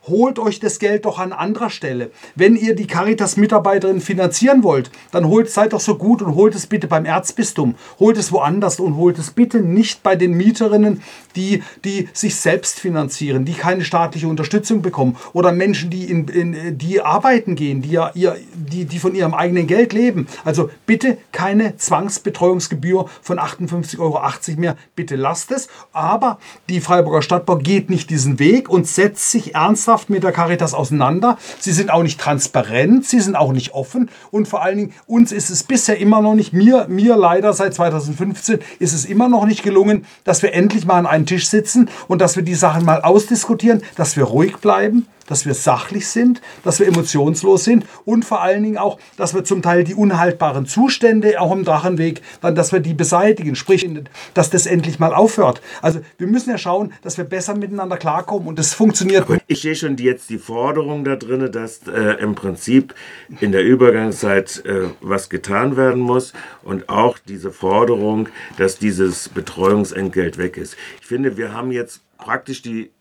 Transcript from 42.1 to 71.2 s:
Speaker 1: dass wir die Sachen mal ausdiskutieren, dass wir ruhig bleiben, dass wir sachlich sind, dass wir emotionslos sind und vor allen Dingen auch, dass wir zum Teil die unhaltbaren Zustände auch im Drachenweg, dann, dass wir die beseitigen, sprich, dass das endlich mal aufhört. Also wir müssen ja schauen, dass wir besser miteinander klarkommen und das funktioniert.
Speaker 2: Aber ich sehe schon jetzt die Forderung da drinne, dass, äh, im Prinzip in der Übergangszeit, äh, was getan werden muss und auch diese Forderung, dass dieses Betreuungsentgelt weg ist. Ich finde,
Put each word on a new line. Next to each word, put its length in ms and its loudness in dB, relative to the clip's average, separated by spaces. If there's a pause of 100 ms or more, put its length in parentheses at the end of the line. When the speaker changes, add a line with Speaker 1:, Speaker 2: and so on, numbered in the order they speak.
Speaker 1:
dass 160 2
wir 80 -2
die 120 -2
Sachen 280 2
mal 180 4
ausdiskutieren, 840 2 (120)
dass 220 -2
wir 60 2
ruhig 340 0
bleiben, 480 2 (220)
dass 180 -4
wir 80 -2
sachlich 540 -2
sind, 340 2 (220)
dass 160 0
wir 80 6
emotionslos 760 2
sind 220 4 (180)
und 220 0
vor 160 -2
allen 220 0
Dingen 140 -2
auch, 200 -4 (180)
dass 180 -4
wir 120 -4
zum 160 -2
Teil 240 2
die 80 -8
unhaltbaren 720 0
Zustände 760 2
auch 140 0
im 100 -2
Drachenweg, 580 0 (200)
dann, 140 0
dass 180 0
wir 80 2
die 120 -4
beseitigen, 600 2
sprich, 320 0 (460)
dass 160 2
das 160 0
endlich 340 -2
mal 140 2
aufhört. 480 2 (200)
Also 200 -2 (160)
wir 100 -6
müssen 220 0
ja 80 -4
schauen, 340 -4 (120)
dass 140 -10
wir 60 -6
besser 320 -8
miteinander 400 -6
klarkommen 520 -4
und 120 -8
das 140 -2
funktioniert. 500 2
Speaker 2:
Aber 140 0 (100)
ich 140 -2
sehe 140 -4
schon 220 -4
jetzt 320 -2
die 80 -8
Forderung 680 -4
da 100 -2
drinne, 340 -4
dass, 380 -10
äh, 320 0
im 160 -2
Prinzip 580 0 (460)
in 140 0
der 100 2
Übergangszeit, 1040 2
äh, 240 -4 (100)
was 300 -6
getan 480 -2
werden 240 2
muss 320 -2 (300)
und 260 -8
auch 300 0
diese 320 -12
Forderung, 760 0 (300)
dass 220 -2
dieses 500 -2
Betreuungsentgelt 1080 -2
weg 200 -6
ist. 180 -14 (240)
Ich 80 -20
finde, 300 -4